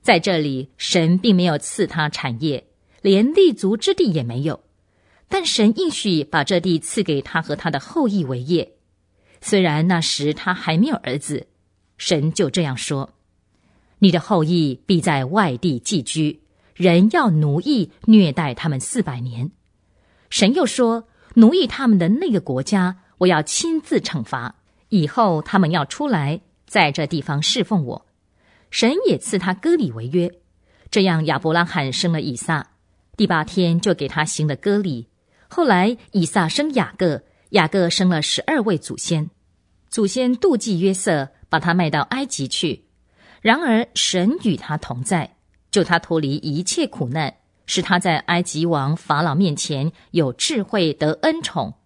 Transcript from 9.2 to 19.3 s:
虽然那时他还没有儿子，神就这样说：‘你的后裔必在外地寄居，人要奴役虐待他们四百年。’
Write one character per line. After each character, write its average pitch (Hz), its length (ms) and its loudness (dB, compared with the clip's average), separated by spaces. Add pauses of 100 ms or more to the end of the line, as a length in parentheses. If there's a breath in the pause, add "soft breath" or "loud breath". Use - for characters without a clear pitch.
虽 202 200 0
然 160 280 2
那 175 120 2
时 151 340 -2
他 - 180 -4
还 165 240 -2
没 202 100 4
有 294 100 -2
儿 135 220 -6
子， - 280 -8 (500)
神 156 360 0
就 160 180 0
这 185 120 0
样 135 140 -2
说 139 380 -6 (840)
：‘你 190 100 8
的 170 100 2
后 170 240 0
裔 156 420 0
必 180 140 2
在 139 240 0
外 160 320 0
地 131 220 -2
寄 160 240 -4
居， - 400 -4 (320)
人 180 380 4
要 294 180 2
奴 151 300 2
役 226 300 0 (140 soft breath)
虐 208 260 8
待 143 220 -2
他 139 160 -6
们 139 100 -2
四 220 220 -6
百 123 200 -4
年。’ 123 300 -8 (760)